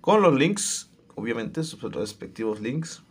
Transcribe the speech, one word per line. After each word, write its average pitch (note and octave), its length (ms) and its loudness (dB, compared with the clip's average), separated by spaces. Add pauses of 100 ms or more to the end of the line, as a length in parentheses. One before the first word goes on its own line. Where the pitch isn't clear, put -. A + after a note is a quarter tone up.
Con G#3 200 6
los F3 120 8
links, D#3+ 560 0 (260)
obviamente, A2+ 480 -4
sus - 180 -10
respectivos G#2+ 760 -6
links. C#3 520 -6